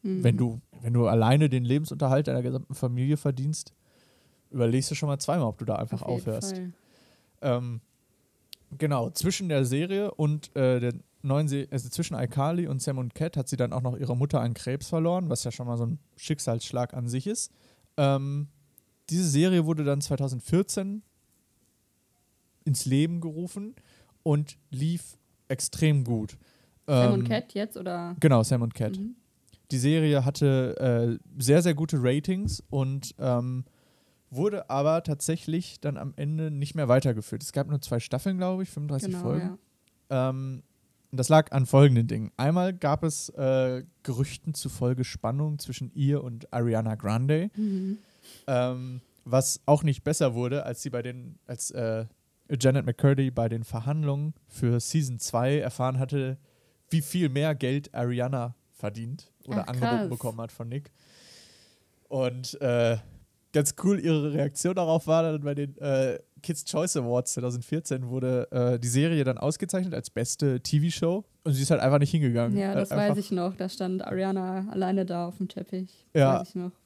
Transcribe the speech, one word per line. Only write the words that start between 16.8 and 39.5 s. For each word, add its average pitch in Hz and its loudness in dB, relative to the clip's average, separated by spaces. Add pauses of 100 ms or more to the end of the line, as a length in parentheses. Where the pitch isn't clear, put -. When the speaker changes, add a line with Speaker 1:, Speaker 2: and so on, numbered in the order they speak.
Speaker 2:
an 120 -6
sich 127 -4
ist. - -6 (460)
Ähm, 139 0 (640)
diese 175 0
Serie 165 4
wurde 156 0
dann 143 0
zweitausendvierzehn 170 -2 (1600)
ins 147 0
Leben 160 2
gerufen 180 -10 (480)
und 147 0 (120)
lief 156 -4 (300)
extrem 143 0
gut. 113 -4 (480)
Speaker 1:
Sam 127 4
und 196 2
Speaker 2:
Ähm, - -2
Speaker 1:
Cat - -2
jetzt, 208 -6
oder? 175 -6
Speaker 2:
Genau, 127 6
Sam 120 2
und 117 -2
Cat. - -4
Speaker 1:
Mhm. 233 -8 (560)
Speaker 2:
Die 139 -2
Serie 143 4
hatte, 127 2
äh, - -12
sehr, 143 8
sehr 170 2
gute 151 0
Ratings 185 0
und, 135 -2
ähm, 127 0 (640)
wurde 156 -2
aber 156 2
tatsächlich 160 -4
dann 143 -4
am - -8
Ende 156 -4
nicht 143 -6
mehr 147 0
weitergeführt. 120 2
Es - -12
gab - -2
nur 143 -2
zwei 120 -4
Staffeln, 185 -4
glaub 185 -2
ich, 185 -6
fünfunddreißig 151 -4
Speaker 1:
Genau, 180 -6
Speaker 2:
Folgen. 180 -2 (520)